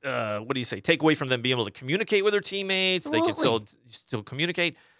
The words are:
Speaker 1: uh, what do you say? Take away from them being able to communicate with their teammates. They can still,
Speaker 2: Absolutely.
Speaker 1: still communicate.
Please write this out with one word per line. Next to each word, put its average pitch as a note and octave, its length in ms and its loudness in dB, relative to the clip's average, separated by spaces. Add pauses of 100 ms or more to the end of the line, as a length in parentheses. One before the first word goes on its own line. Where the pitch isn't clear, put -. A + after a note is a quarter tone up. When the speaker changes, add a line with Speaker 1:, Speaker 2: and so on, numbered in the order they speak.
Speaker 1:
uh, A#2 340 -2
what A#2 140 -4
do B2+ 80 -2
you A#2 40 -4
say? G2+ 140 -6
Take E3 220 2
away D#3 120 6
from C#3 140 -2
them B2+ 140 0
being B2+ 160 2
able A2+ 80 0
to G2+ 60 -4
communicate F#3+ 520 0
with G#3 80 2
their G#3 100 2
teammates. F#3+ 640 0
They - 140 0
can - 160 2
still, A#2 220 2
Speaker 2:
Absolutely. A2 340 -14
Speaker 1:
still A2 320 -8
communicate. E3+ 540 -2 (220)